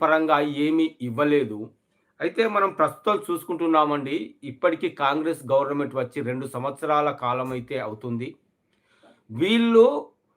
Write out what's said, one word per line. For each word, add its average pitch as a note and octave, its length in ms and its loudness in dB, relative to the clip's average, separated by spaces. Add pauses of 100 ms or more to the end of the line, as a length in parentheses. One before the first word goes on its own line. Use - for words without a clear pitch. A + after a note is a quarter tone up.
పరంగా D#3 380 4
ఏమీ D3+ 440 0 (220)
ఇవ్వలేదు. A#2 640 0 (500)
అయితే F3+ 220 -2 (140)
మనం G3 220 2
ప్రస్తుతం D#3+ 380 0 (100)
చూసుకుంటున్నామండి, D#3+ 1080 0 (160)
ఇప్పటికీ E3 380 -2
కాంగ్రెస్ D3+ 540 -2 (100)
గవర్నమెంట్ C#3 480 0
వచ్చి B2 180 -6 (100)
రెండు C3 180 -6
సంవత్సరాల D3 640 -2
కాలం B2+ 460 -4
అయితే B2 200 -10 (100)
అవుతుంది. A#2 420 -8 (1040)
వీళ్ళు A3+ 560 6 (500)